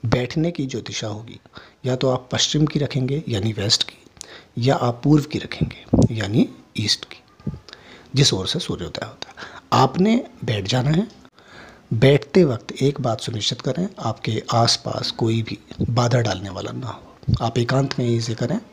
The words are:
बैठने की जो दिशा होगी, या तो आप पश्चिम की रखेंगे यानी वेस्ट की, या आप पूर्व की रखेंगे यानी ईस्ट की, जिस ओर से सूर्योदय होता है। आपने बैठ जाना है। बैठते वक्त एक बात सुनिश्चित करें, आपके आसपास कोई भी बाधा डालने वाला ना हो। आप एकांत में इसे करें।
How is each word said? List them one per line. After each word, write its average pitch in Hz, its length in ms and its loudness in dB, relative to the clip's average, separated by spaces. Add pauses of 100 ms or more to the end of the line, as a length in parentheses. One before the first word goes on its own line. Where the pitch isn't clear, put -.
बैठने 135 440 0
की 151 160 -6
जो 120 140 -6
दिशा 127 260 -8
होगी, 107 320 -10 (480)
या 127 100 0
तो 131 140 2
आप 127 220 -2
पश्चिम 147 340 2
की 143 120 -2
रखेंगे 139 500 -2
यानी 110 240 -2
वेस्ट 104 300 0
की, - 140 -8 (600)
या 127 160 4
आप 120 300 0
पूर्व 143 200 6
की - 140 -6
रखेंगे - 760 0
यानी 110 340 2 (280)
ईस्ट - 280 -2
की, - 480 -14 (600)
जिस 135 180 4
ओर 92 140 -2
से - 120 -4
सूर्योदय - 480 -8
होता - 240 -16
है। - 160 -16 (260)
आपने 135 420 4 (300)
बैठ 104 240 -2
जाना 127 220 0
है। 180 160 2 (880)
बैठते 143 500 6
वक्त 120 280 -2 (100)
एक 143 180 0
बात 120 200 -2
सुनिश्चित 117 400 -4
करें, 170 280 -2 (100)
आपके 113 440 -4 (120)
आसपास - 560 2
कोई 113 320 0
भी 101 160 -8 (240)
बाधा 120 380 2
डालने 98 300 -2
वाला 92 220 -8
ना 123 140 -10
हो। - 560 -4
आप 117 160 0
एकांत 131 400 0
में 123 80 0
इसे 117 280 0
करें। 139 260 -2 (120)